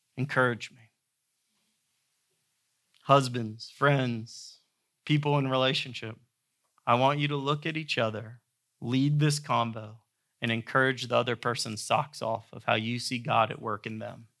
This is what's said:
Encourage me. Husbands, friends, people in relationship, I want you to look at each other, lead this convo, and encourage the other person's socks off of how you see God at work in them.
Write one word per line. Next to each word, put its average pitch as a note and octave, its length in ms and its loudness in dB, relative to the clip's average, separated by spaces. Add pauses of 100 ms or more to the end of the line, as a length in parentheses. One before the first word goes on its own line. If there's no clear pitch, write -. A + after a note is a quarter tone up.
(160)
Encourage B2+ 560 0
me. A#2 200 -20 (2000)
Husbands, B2 640 2
friends, B2+ 920 -2 (460)
people D3 320 2
in C3+ 120 0
relationship, C3 680 -2 (680)
I A#2+ 80 6
want C3+ 240 4
you D3 80 0
to C#3+ 80 -2
look C#3+ 300 -4
at D#3+ 100 -4
each D#3 220 -4
other, A2 420 -4 (400)
lead C3+ 400 2
this D3 180 4
convo, A2+ 600 -4 (440)
and A#2 80 0
encourage B2 580 0
the A#2+ 80 0
other A#2+ 200 2
person's A#2 460 -4
socks - 400 -2
off A2+ 320 -4
of A2 100 -14
how A2+ 120 2
you A2+ 240 -2
see B2 200 -6
God A#2 320 2
at - 100 -10
work A2 240 -6
in A2 140 -8
them. A2+ 280 -12 (140)